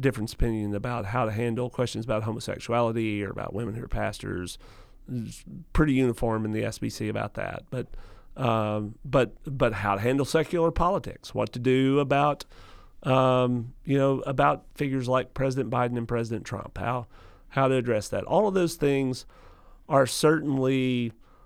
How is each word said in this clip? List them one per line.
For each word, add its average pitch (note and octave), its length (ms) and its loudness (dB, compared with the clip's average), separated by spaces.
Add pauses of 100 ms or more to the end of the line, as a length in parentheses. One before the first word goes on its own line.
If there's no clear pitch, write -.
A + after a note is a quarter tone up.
difference A#2 320 0
opinion G#2+ 420 0
about A#2 300 -4
how A2+ 220 0
to G#2+ 40 -2
handle A#2 380 -2
questions A2+ 380 -4
about G#2+ 160 0
homosexuality A2+ 1000 -2
or G2 60 -4
about - 240 -8
women G#2+ 220 -6
who A#2+ 100 -8
are - 40 -12
pastors. G2+ 680 -4 (560)
It's A2 320 -8 (300)
pretty D#3 180 6
uniform A2+ 540 2
in G#2+ 60 -4
the A2 120 -2
S A2 140 -6
B A2+ 100 -4
C G#2+ 200 -6
about G#2+ 260 -4
that. - 340 -8
But, B2+ 200 -6 (500)
um, A2 560 0 (100)
but, C3 300 2 (100)
but C3 300 0
how G2+ 220 0
to G2 40 -4
handle C3 240 2
secular E3 460 2
politics, E3+ 640 -2
what A2+ 180 -2
to B2 60 -8
do C3 400 4
about, C#3+ 480 2 (560)
um, B2+ 720 4 (100)
you C#3 140 2
know, C3+ 220 2
about C#3+ 440 0 (120)
figures C3 320 -2
like B2+ 260 0
President C3 360 0
Biden A#2+ 280 0
and A#2 80 -2
President A#2 400 -2
Trump, - 320 -8
how, A#2 300 -4 (400)
how C3+ 180 2
to C3 80 4
address A#2 340 0
that. G2 140 -2
All F#3+ 240 4
of G3 80 2
those F3 220 2
things C#3 500 0 (640)
are C#3 180 6
certainly, C3 1080 2 (340)